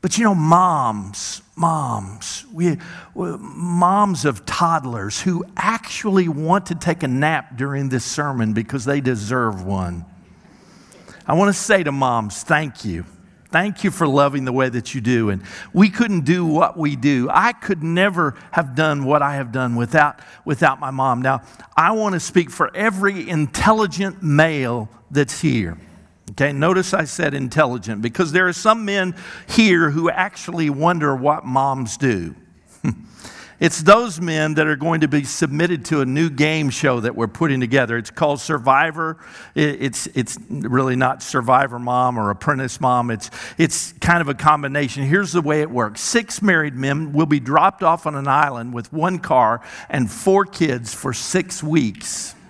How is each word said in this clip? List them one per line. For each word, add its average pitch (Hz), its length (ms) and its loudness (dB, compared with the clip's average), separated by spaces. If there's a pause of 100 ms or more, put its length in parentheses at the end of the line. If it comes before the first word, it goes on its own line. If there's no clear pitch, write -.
But - 160 -2
you 220 60 2
know, 208 120 4
moms, 151 1080 2 (140)
moms, 123 960 -4
we, 170 260 0 (360)
we, 175 220 -6
moms 175 880 0
of 131 220 -2
toddlers 131 760 -2
who 180 240 -2 (120)
actually 196 720 0
want 165 380 0
to 170 100 -6
take - 260 -4
a 143 60 -2
nap 135 480 -2
during 139 320 -4
this 127 160 -2
sermon 127 480 -2
because 113 320 -4
they 143 160 0
deserve 113 640 -2
one. 87 380 -4 (1200)
I 151 80 2
wanna 202 180 4
say 196 300 2
to 147 80 0
moms, 123 540 -2
thank 151 400 -2
you. 87 220 -6 (440)
Thank 185 320 0
you 196 80 2
for 170 160 0
loving 143 380 2
the 127 80 -4
way 131 160 2
that 120 260 -6
you 135 60 -4
do. 113 300 2
And 95 120 -4 (300)
we 196 180 6
couldn't 196 340 0
do 175 220 2
what 160 300 2
we 147 180 -2
do. 131 340 2
I 214 240 2
could 185 300 -4
never 170 540 0 (160)
have 135 240 -2
done 151 260 0
what 143 180 4
I 143 140 0
have 131 160 -6
done 123 240 -2
without, 143 460 2 (240)
without 143 340 2
my 135 140 -6
mom. 131 300 0
Now, 131 200 0 (340)
I 165 140 6
wanna 208 300 0
speak 165 300 0
for - 220 -2
every 196 560 0
intelligent 190 960 0
male 143 680 2 (220)
that's 139 300 0
here. 107 360 0 (560)
Okay, 143 200 0
notice 180 400 0
I 175 120 -2
said 147 280 -4
intelligent 123 680 -2
because 139 300 -2
there 185 160 2
are 175 40 -2
some 220 320 0
men 196 320 -2 (320)
here 175 400 4
who 156 220 0
actually 175 580 -4
wonder 147 480 0
what 147 300 0
moms 131 500 -2
do. 95 380 -2 (500)
<laughs> 131 80 -2 (680)
It's 165 220 0
those 196 380 4
men 156 340 -2
that 156 140 2
are 151 80 0
going 160 240 0
to 151 80 2
be 143 160 0
submitted 151 640 -2
to 156 140 0
a 135 40 2
new 147 260 0
game 147 400 0
show 127 300 0
that 117 160 -2
we're 113 100 0
putting 139 320 0
together. 120 400 2
It's 113 120 -8
called 147 300 0
Survivor. 156 800 0 (380)
It, 147 260 0
it's, 131 260 -6
it's - 300 -6 (100)
really 131 460 0
not 131 300 -2
Survivor 127 560 0
Mom 123 380 0
or 104 120 0
Apprentice 131 500 -2
Mom. 123 300 2
It's, 110 200 -8 (260)
it's - 380 -2
kind 175 260 2
of 151 80 -2
a 143 60 -2
combination. 143 720 0
Here's 170 280 2
the 170 100 2
way 151 180 0
it 147 100 -2
works. 110 320 -2
Six - 380 -2
married 160 360 2
men 143 360 -2
will 156 140 4
be 147 140 2
dropped 156 420 2
off 165 240 2
on 151 80 -6
an 139 140 -4
island 131 460 0
with 117 180 -8
one 165 260 -2
car 117 420 2 (280)
and 131 200 0
four 196 360 2
kids 131 500 -2
for 135 180 -6
six - 480 -4
weeks. 147 760 -2 (120)